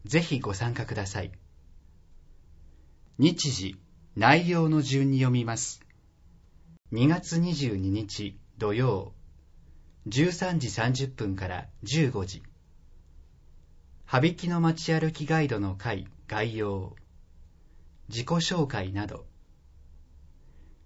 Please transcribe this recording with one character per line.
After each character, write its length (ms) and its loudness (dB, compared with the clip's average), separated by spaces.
ぜ 160 2
ひ 200 0
ご 120 -4
参 220 -2
加 100 -6
く 120 -8
だ 100 -4
さ 160 -6
い。 80 -10
日 340 4
時、 260 -6
内 320 6
容 200 4
の 140 4
順 300 2
に 60 4
読 140 4
み 120 2
ま 120 -4
す。 240 -8
二 140 4
月 300 0
二 160 2
十 200 -2
二 160 -2
日 480 -6
土 160 0
曜、 400 0
十 240 2
三 280 -2
時 100 -2
三 240 0
十 160 -2
分 280 -6
か 120 -6
ら 220 -8
十 280 2
五 160 -4
時。 160 -12
羽 300 2
曳 160 -4
野 100 2
街 320 2
歩 180 2
き 140 -8
ガ 160 2
イ 80 2
ド 100 -2
の 160 -2
会 320 -6
概 280 -4
要。 400 -4
自 140 -6
己 20 -12
紹 400 0
介 260 -4
な 140 -4
ど。 200 -12